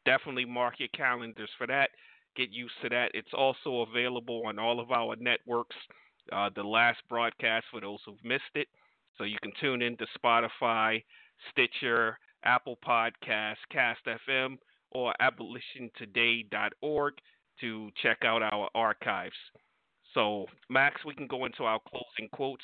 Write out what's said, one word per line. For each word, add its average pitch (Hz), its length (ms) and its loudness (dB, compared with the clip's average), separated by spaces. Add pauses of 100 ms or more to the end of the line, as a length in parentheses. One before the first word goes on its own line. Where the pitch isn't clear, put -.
definitely 127 400 2
mark 123 340 -2
your 120 180 -6
calendars 117 640 -2
for 120 80 -4
that. 135 240 2 (460)
Get 123 140 -2
used 117 320 -10
to 131 60 -4
that. 120 260 0
It's 110 200 -8
also 131 460 0
available 117 680 -2
on 104 120 -6
all 117 220 2
of 120 120 -4
our 113 240 0
networks, 120 600 -2 (560)
uh, 101 220 0
the 101 80 -6
last 113 360 4 (100)
broadcast 117 640 0
for 117 100 -12
those 101 240 -10
who've 110 200 -20
missed 127 300 -4
it. 147 140 -4 (480)
So - 80 -6
you 107 180 -4
can 101 180 -8
tune 127 220 0
in 120 140 0
to 110 100 -6 (120)
Spotify, 113 840 2 (480)
Stitcher, 117 680 2 (260)
Apple 123 420 2
Podcasts, 113 720 0 (140)
Cast 123 360 2
F 113 220 -4
M, 131 300 0 (340)
or 123 280 0
abolition 120 800 -2
today 117 520 2
dot 104 300 -2
org 143 340 0 (460)
to 110 300 -6 (120)
check 113 220 4
out 113 180 4
our 104 320 0
archives. 107 600 0 (800)
So, 104 320 2 (240)
Max, 143 340 2
we 147 100 -10
can 143 120 -10
go 131 180 -4
into 131 200 -6
our 110 220 2
closing - 460 -10
quotes, 135 320 -6